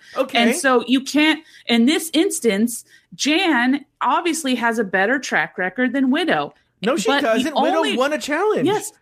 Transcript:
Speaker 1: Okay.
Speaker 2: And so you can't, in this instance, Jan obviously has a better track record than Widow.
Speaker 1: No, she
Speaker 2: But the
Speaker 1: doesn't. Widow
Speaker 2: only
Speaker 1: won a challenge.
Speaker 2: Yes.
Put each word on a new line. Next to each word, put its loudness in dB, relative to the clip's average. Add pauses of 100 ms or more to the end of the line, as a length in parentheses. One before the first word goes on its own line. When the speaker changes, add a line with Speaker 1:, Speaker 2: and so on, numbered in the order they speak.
(160)
Speaker 1:
Okay. -2
Speaker 2:
And 2
so 2
you 2
can't, 0 (220)
in 4
this 0
instance, 0 (280)
Jan 0 (160)
obviously 0
has 0
a 0
better 2
track -4
record -2
than 0
Widow. 0 (260)
Speaker 1:
No, 0
she -2
Speaker 2:
But 2
the 0
Speaker 1:
doesn't. 0
Widow 0
Speaker 2:
only 0
Speaker 1:
won 0
a -2
challenge. -2
Speaker 2:
Yes. -2